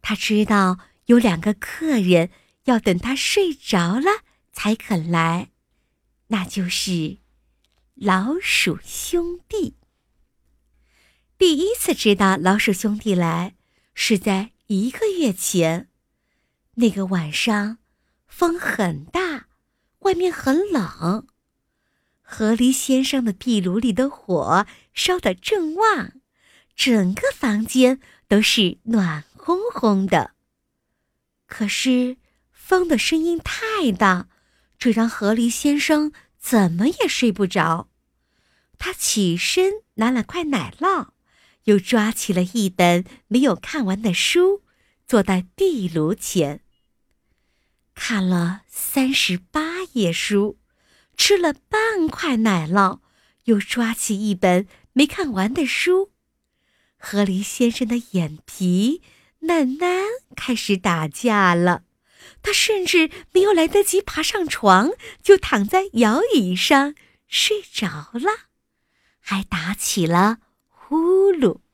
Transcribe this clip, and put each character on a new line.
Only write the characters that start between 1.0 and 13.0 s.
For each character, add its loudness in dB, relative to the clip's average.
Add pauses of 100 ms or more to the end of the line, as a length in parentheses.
有 6
两 2
个 -2
客 -4
人 4 (360)
要 2
等 0
他 -4
睡 0
着 0
了 0 (320)
才 -2
肯 -4
来， 0 (760)
那 -2
就 -4
是 -4 (800)
老 -2
鼠 -2
兄 -4 (100)
弟。 -4 (1600)
第 4
一 0
次 -2
知 2
道 2
老 2
鼠 0
兄 -2
弟 -2